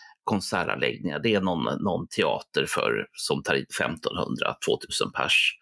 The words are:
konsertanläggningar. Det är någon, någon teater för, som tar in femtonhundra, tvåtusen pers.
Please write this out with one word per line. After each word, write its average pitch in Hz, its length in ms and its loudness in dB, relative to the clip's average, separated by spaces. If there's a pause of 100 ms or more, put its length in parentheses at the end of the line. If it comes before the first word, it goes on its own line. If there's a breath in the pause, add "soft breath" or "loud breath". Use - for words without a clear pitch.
(240 loud breath)
konsertanläggningar. 78 960 0
Det 107 160 2
är 98 60 4
någon, 87 240 0 (180)
någon 87 260 -2
teater - 600 0
för, 55 440 0
som - 300 -2
tar - 120 0
in 67 120 0 (120)
femtonhundra, - 760 -2 (120)
tvåtusen - 460 0
pers. - 500 2